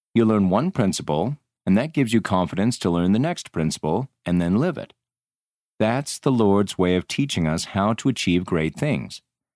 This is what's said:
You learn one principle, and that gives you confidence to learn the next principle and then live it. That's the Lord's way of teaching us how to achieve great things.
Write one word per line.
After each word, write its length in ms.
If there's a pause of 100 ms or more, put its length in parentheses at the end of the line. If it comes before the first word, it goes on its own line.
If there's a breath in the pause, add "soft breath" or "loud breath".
(140)
You 120
learn 240
one 200
principle, 680 (280)
and 120
that 160
gives 180
you 80
confidence 600
to 100
learn 240
the 60
next 340
principle 560 (160)
and 160
then 160
live 200
it. 160 (880)
That's 400
the 100
Lord's 480
way 200
of 100
teaching 400
us 240
how 220
to 160
achieve 340
great 320
things. 460 (340)